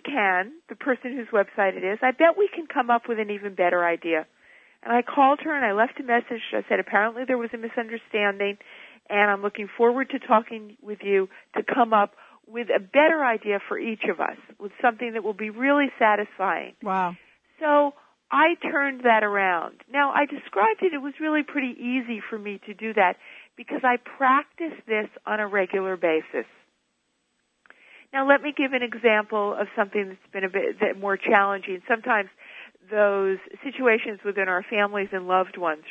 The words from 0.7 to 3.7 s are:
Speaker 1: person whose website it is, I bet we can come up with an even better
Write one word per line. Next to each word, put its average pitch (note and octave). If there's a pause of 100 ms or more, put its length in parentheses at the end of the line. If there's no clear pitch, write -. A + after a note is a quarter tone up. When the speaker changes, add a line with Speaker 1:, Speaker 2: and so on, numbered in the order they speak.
Speaker 1:
person B3+
whose A#3
website G3
it F#3
is, G3
I C4
bet E4
we G4+
can E4+
come B3+
up A#3
with A3+
an G#3+
even G3+
better F3+